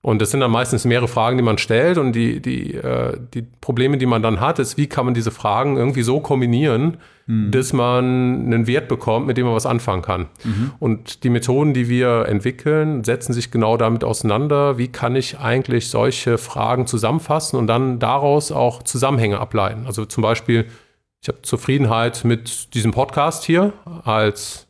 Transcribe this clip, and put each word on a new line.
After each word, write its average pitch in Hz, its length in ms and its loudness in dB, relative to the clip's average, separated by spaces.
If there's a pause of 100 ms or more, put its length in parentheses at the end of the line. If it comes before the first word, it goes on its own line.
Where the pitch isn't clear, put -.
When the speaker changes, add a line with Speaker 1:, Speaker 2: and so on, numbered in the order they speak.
Speaker 1:
Und 110 180 2
das 104 120 0
sind - 80 2
dann 123 100 4
meistens 120 340 0
mehrere 120 240 2
Fragen, 120 300 2
die 127 40 2
man 110 140 4
stellt 143 400 2
und 131 160 0
die, 113 300 0
die, 127 320 -6
äh, 123 420 -4 (160)
die 120 100 -8
Probleme, 131 540 -2
die 127 80 0
man 117 180 2
dann 110 180 2
hat, 147 180 0
ist, 127 180 -2
wie 147 100 2
kann 131 200 -2
man 123 80 0
diese 117 160 0
Fragen 127 480 0
irgendwie 127 240 0
so 127 180 2
kombinieren, 135 800 0 (280)
Speaker 2:
Mhm. 107 260 0
Speaker 1:
dass 127 200 0
man 123 320 2 (400)
einen 117 220 2
Wert 131 200 0
bekommt, 123 400 -2
mit 127 120 0
dem 123 80 2
man 117 80 2
was 113 100 0
anfangen 117 380 -2
kann. 90 240 -2 (180)
Speaker 2:
Mhm. 117 340 -2
Speaker 1:
Und - 460 -4
die 127 60 2
Methoden, 127 420 2
die 123 160 0
wir 123 400 2
entwickeln, 131 760 0
setzen 117 300 -2
sich 120 180 -4
genau 113 280 2
damit 117 260 2
auseinander, 135 720 0
wie 123 120 -2
kann 123 280 -4
ich - 220 -4
eigentlich 123 500 0
solche 120 480 0
Fragen 120 500 -2
zusammenfassen 143 720 -2
und 117 80 0
dann 123 320 0
daraus 143 540 2
auch 123 300 0
Zusammenhänge 117 580 0
ableiten. 107 460 -2
Also 113 180 -6
zum - 160 -6
Beispiel, 113 460 2 (560)
ich - 80 -10
hab - 160 -8
Zufriedenheit 120 800 0
mit - 480 -2
diesem 110 160 0
Podcast 143 540 -2
hier 185 280 2 (320)
als 107 640 -2